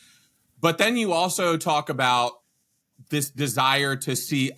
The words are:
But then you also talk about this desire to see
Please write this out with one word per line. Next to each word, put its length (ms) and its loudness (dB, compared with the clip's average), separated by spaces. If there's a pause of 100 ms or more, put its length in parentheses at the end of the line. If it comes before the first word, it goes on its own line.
(600)
But 160 0
then 180 2
you 180 0
also 440 0
talk 320 -2
about 440 2 (760)
this 220 -2
desire 640 0
to 200 -4
see 420 -2